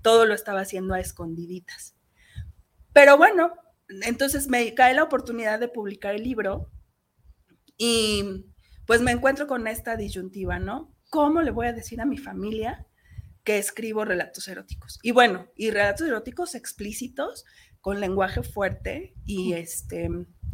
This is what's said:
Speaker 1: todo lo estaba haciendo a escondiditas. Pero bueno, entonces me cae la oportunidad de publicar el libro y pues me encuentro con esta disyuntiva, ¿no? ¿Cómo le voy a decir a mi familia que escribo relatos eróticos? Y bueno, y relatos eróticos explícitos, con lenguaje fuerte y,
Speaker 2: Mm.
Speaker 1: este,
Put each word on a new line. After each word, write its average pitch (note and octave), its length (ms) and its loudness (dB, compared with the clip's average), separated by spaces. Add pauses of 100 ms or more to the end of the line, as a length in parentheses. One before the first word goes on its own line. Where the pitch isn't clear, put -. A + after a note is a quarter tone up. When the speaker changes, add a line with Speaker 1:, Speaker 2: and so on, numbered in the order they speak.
Speaker 1:
todo A3+ 240 8
lo G#3 80 2
estaba G3 260 -6
haciendo F#3+ 320 -4
a F#3 60 -2
escondiditas. E3+ 960 -12 (960)
Pero C#4+ 240 12
bueno, E4+ 360 6 (500)
entonces C4+ 440 -2
me A#3+ 260 2
cae B3+ 220 8
la D4+ 80 4
oportunidad A3+ 560 -2
de A#3+ 80 -2
publicar G#3 480 -6
el G#3+ 80 -8
libro G#3 480 -4 (1040)
y G#3 680 0 (400)
pues A#3 160 4
me B3 100 2
encuentro C4+ 360 0
con A#3+ 200 -4
esta A3 280 -8
disyuntiva, F#3 640 -6
¿no? A3+ 340 -10 (160)
¿Cómo D#4 320 2
le C#4 100 0
voy A#3 160 -2
a A#3+ 60 -2
decir A3+ 280 -12
a A3+ 40 -4
mi C4 120 -4
familia G#3+ 680 -8 (580)
que G#3+ 140 0
escribo G#3+ 480 -4
relatos F#3 420 -4
eróticos? - 560 -14
Y A#3 80 0
bueno, A3+ 440 6
y A3 160 -2
relatos G3+ 360 0
eróticos B3+ 480 -6
explícitos, B3 880 -10 (360)
con G3+ 180 -4
lenguaje F#3+ 440 -2
fuerte G#3+ 720 -6 (100)
y, F#3 280 -4
Speaker 2:
Mm. E3+ 40 -4
Speaker 1:
este, E3+ 520 -8 (440)